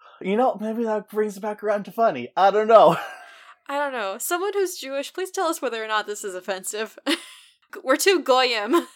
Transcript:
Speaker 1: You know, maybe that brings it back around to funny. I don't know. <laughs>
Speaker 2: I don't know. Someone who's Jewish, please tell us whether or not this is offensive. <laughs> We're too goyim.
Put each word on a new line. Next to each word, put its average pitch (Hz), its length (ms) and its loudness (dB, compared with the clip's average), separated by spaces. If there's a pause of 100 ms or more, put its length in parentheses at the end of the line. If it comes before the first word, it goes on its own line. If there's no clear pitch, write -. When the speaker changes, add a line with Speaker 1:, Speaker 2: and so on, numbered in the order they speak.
(200)
Speaker 1:
You 190 160 -2
know, 247 240 2
maybe 220 240 -4
that 214 260 -4
brings 214 260 -4
it 196 40 -16
back 214 220 -8
around 208 220 -2
to 190 80 -14
funny. 165 440 0
I 190 140 6
don't 214 180 0
know. 175 280 10 (360)
<laughs> - 360 -20
Speaker 2:
I 285 100 -6
don't 285 140 -2
know. 208 260 -6
Someone 359 360 -4
who's 381 240 -2
Jewish, 277 340 -8
please 370 180 -8
tell 370 180 -4
us 320 120 -4
whether 226 220 -6
or 220 60 -8
not 214 180 -2
this 208 180 -10
is 190 100 -8
offensive. 190 640 -8 (400)
<laughs> - 460 -20
We're 262 120 2
too 370 260 2
goyim. 254 720 2